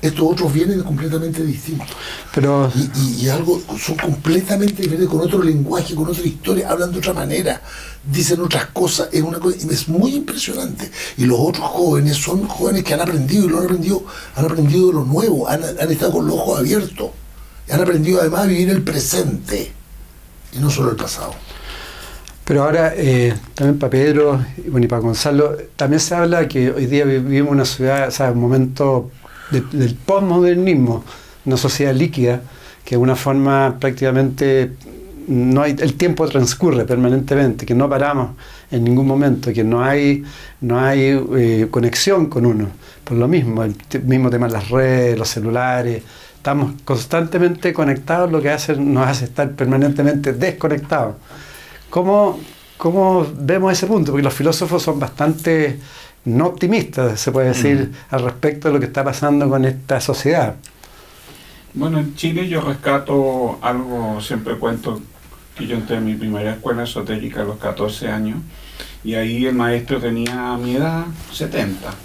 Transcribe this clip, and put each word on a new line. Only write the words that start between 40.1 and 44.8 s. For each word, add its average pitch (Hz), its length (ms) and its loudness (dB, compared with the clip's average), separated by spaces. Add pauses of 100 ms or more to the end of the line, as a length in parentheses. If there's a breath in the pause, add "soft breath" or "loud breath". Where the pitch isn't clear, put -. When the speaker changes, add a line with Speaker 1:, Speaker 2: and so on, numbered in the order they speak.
Speaker 2:
no 123 180 0
hay, 135 440 4 (140)
eh, 113 320 4
conexión 151 600 2
con 120 160 2
uno, 107 220 2 (340 loud breath)
por 123 120 -4
lo 120 120 2
mismo, 117 360 2
el 107 120 -2
te-, - 240 -6
mismo 127 320 2
tema 120 160 0
de 117 60 0
las 98 160 -4
redes, 127 500 2